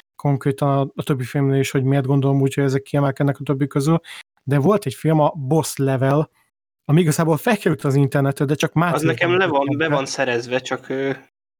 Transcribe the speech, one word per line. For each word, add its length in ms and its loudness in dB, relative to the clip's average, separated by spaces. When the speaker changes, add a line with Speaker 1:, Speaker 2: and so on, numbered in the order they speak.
Speaker 1:
konkrétan 560 0
a, 160 -2
a 80 -8
többi 220 -2
filmnél 360 0
is, 100 -2
hogy 140 0
miért 220 0
gondolom 340 2
úgy, 140 0
hogy 100 0
ezek 180 0
kiemelkednek 560 0
a 40 -12
többi 240 -2
közül. 340 0
De 160 0
volt 280 2
egy 80 -6
film, 260 0
a 160 2
Boss 400 -2
Level, 540 0
ami 160 4
igazából 360 2
felkerült 480 0
az 100 2
internetre, 500 2
de 100 0
csak 200 -2
Speaker 2:
Az 60 2
Speaker 1:
márciusban 320 0
Speaker 2:
nekem 240 0
le 100 2
van, 140 0
Speaker 1:
mutatták 180 -2
Speaker 2:
be 100 0
Speaker 1:
be. 60 0
Speaker 2:
van 120 0
szerezve, 540 -2
csak, 280 -8
ö, 220 -4